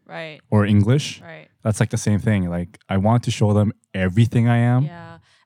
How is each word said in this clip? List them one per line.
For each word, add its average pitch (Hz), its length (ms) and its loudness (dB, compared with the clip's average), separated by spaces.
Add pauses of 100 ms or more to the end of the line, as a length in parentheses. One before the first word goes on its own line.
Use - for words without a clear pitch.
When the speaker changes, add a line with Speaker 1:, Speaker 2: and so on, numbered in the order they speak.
Speaker 1:
Right. 165 340 -14 (100)
Speaker 2:
or 107 160 4
English, 107 540 2
Speaker 1:
Right. 78 280 -20 (160)
Speaker 2:
that's, 110 160 -2
like, 110 100 0
the 113 80 -4
same 104 220 0
thing. 95 280 0
Like, 87 300 -6 (100)
I 95 100 -2
want 110 260 2
to 120 80 -2
show 107 220 0
them 104 180 2 (200)
everything 110 560 0
I 117 100 2
am. 123 260 2
Speaker 1:
Yeah. 165 340 -12 (280)